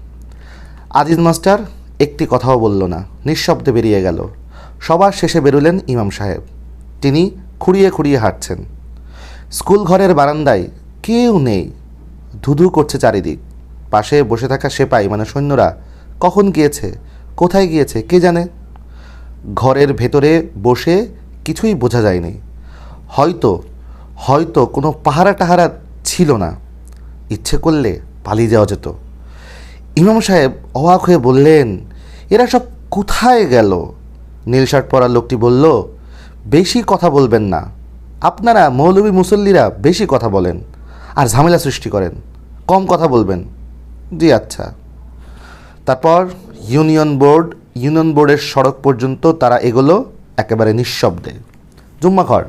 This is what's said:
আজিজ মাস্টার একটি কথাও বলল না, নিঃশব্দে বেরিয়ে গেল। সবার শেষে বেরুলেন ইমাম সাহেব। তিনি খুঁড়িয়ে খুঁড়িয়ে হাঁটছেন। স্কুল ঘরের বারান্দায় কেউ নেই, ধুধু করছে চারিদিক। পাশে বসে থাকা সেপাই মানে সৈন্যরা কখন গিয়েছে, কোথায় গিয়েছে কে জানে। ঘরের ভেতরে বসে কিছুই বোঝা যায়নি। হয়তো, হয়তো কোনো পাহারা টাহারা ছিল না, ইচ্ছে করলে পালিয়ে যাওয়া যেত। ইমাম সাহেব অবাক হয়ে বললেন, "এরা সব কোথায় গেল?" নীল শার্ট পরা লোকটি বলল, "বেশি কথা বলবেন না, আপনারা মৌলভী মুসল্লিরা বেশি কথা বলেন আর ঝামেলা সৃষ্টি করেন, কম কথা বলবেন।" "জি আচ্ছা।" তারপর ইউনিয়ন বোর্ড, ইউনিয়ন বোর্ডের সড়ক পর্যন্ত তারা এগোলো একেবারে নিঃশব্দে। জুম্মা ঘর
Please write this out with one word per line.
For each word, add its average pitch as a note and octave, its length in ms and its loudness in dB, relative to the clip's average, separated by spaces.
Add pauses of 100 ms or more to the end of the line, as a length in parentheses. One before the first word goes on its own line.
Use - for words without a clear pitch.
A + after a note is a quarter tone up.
(880)
আজিজ D#3 300 0
মাস্টার E3+ 400 2 (400)
একটি - 300 -2
কথাও B2+ 300 0
বলল G2+ 240 0
না, F2 200 -6 (220)
নিঃশব্দে C#3 460 -2
বেরিয়ে G#2+ 300 0
গেল। F2+ 260 -4 (540)
সবার F#3 300 2
শেষে E3 300 -2
বেরুলেন D3 460 2
ইমাম A#2 220 -2
সাহেব। F#2+ 320 -8 (600)
তিনি D3+ 300 0 (280)
খুঁড়িয়ে F#3+ 300 2
খুঁড়িয়ে C#3+ 280 0
হাঁটছেন। F#2+ 480 -6 (840)
স্কুল G#3 320 0
ঘরের F3+ 320 2
বারান্দায় C#3+ 520 0 (360)
কেউ A#3 360 0
নেই, G#2 320 -2 (720)
ধুধু D3 260 2
করছে D3 300 -2
চারিদিক। G2+ 400 -2 (520)
পাশে C#3 320 2
বসে A#2 240 -4
থাকা C3+ 220 -4
সেপাই C3 380 0
মানে G#2+ 180 -4
সৈন্যরা C#3 520 -2 (420)
কখন F#3+ 320 2
গিয়েছে, - 580 -4 (280)
কোথায় F#3 300 2
গিয়েছে D3+ 340 -2
কে F3+ 180 0
জানে। F3 280 2 (1080)
ঘরের C3+ 400 2
ভেতরে C#3+ 540 0 (160)
বসে E3+ 440 0 (380)
কিছুই G#3+ 300 -2
বোঝা A#2+ 260 -2
যায়নি। F2+ 320 -2 (720)
হয়তো, C3+ 560 -2 (520)
হয়তো C#3+ 500 0
কোনো D3 280 -4 (100)
পাহারা E3+ 280 2
টাহারা F3+ 380 2 (360)
ছিল D3 320 0
না, E2 180 -6 (720)
ইচ্ছে - 280 -4
করলে C#3+ 420 0 (240)
পালিয়ে A2 260 0
যাওয়া G#2+ 160 4
যেত। - 260 -6 (1040)
ইমাম G#3+ 240 4
সাহেব E3 320 2 (240)
অবাক F3 260 2
হয়ে F3+ 160 4
বললেন, C3 600 4 (500)
"এরা A#3+ 180 2
সব B3 140 0 (300)
কোথায় A3 560 0
গেল?" G#2 380 2 (640)
নীল B2+ 180 2
শার্ট C3 240 0
পরা B2+ 180 2
লোকটি A#2+ 280 -2
বলল, A#2+ 480 2 (640)
"বেশি F3+ 400 0
কথা F3+ 220 0
বলবেন C#3 340 2
না, F#2 260 -4 (520)
আপনারা F#3+ 480 2
মৌলভী F#3 420 2
মুসল্লিরা F#3 580 2
বেশি D#3+ 380 0
কথা A2+ 220 -2
বলেন F2+ 340 -2 (520)
আর C#3 120 0
ঝামেলা C#3+ 320 2
সৃষ্টি B2 300 -6
করেন, F#2+ 220 -2 (560)
কম F#3+ 180 2
কথা E3 220 0
বলবেন।" F#2+ 360 0 (760)
"জি D#3 160 2
আচ্ছা।" - 400 -4 (1120)
তারপর E3 420 0 (400)
ইউনিয়ন D3+ 520 2
বোর্ড, D#3 360 4 (200)
ইউনিয়ন D#3 380 0
বোর্ডের D3 240 4
সড়ক C3+ 460 -2
পর্যন্ত C3 480 0
তারা B2 280 0
এগোলো C3+ 460 2 (320)
একেবারে A2 360 0
নিঃশব্দে। A2 580 -4 (680)
জুম্মা F#3 220 2
ঘর G2+ 260 0